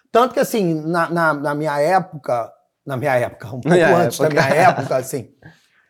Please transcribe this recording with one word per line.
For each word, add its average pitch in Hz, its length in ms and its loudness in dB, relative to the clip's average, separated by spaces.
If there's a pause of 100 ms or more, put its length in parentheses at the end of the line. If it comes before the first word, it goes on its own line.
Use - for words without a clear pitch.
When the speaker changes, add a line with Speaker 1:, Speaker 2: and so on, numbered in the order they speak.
(120)
Speaker 1:
Tanto 247 220 2
que, 285 80 -2
assim, 175 400 0
na, 165 280 -2
na, 165 240 2
na 147 220 -4
minha 147 240 -2
época, 147 720 -2 (340)
na 139 120 -6
minha 131 180 0
época, 120 320 -4
um 123 140 -12
pouco 139 80 -4
Speaker 2:
Minha 160 260 4
Speaker 1:
antes - 240 0
da 139 60 2
Speaker 2:
época. 147 160 2
Speaker 1:
minha 135 120 2
época, 143 440 2
assim, 127 340 -8 (580)